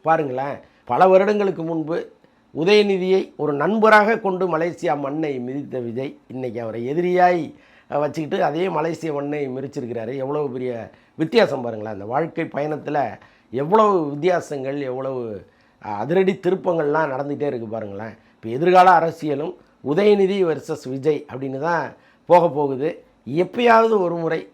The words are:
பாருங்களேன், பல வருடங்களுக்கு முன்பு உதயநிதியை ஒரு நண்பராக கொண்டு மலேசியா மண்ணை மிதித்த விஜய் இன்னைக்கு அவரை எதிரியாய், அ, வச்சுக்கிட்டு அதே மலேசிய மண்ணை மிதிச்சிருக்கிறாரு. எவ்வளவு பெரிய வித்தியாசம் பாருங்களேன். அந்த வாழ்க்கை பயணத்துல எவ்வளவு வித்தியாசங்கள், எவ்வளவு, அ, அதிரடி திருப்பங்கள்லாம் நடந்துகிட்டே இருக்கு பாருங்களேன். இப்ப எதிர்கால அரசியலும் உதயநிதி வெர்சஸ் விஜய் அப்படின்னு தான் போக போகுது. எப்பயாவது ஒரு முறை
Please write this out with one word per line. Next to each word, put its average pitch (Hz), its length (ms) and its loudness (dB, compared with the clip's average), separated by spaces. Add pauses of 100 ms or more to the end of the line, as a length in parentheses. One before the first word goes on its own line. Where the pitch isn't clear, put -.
பாருங்களேன், 139 560 -2 (260)
பல 175 220 4
வருடங்களுக்கு 196 560 4
முன்பு 160 460 -4 (520)
உதயநிதியை 190 760 2
ஒரு 147 160 -2
நண்பராக 214 680 4
கொண்டு 185 400 -2
மலேசியா 165 400 -2
மண்ணை 143 400 -4
மிதித்த 131 400 -8
விஜய் 123 480 -8
இன்னைக்கு 120 360 -8
அவரை 113 240 -8
எதிரியாய், 180 680 2 (360)
அ, 139 80 -2
வச்சுக்கிட்டு 151 460 -2
அதே 160 240 -2
மலேசிய 160 440 -4
மண்ணை 143 360 -6
மிதிச்சிருக்கிறாரு. 123 680 -8
எவ்வளவு 139 340 -4
பெரிய 120 400 -8 (240)
வித்தியாசம் 160 480 2
பாருங்களேன். 110 300 -8
அந்த 98 120 -12
வாழ்க்கை 151 400 -4
பயணத்துல 143 720 -4 (320)
எவ்வளவு 170 600 2
வித்தியாசங்கள், 147 680 -2
எவ்வளவு, 127 680 -8 (400)
அ, 104 40 -8
அதிரடி 170 420 0
திருப்பங்கள்லாம் 160 760 0
நடந்துகிட்டே 143 320 -6
இருக்கு 127 240 -4
பாருங்களேன். 107 460 -10 (220)
இப்ப - 140 -14
எதிர்கால 180 420 6
அரசியலும் 160 680 0 (320)
உதயநிதி 196 560 4
வெர்சஸ் 147 440 -4
விஜய் 135 440 -2
அப்படின்னு 131 260 -8
தான் 156 340 -4 (340)
போக 170 220 6
போகுது. 139 560 -4 (260)
எப்பயாவது 226 720 2
ஒரு 170 160 -2
முறை 165 380 -4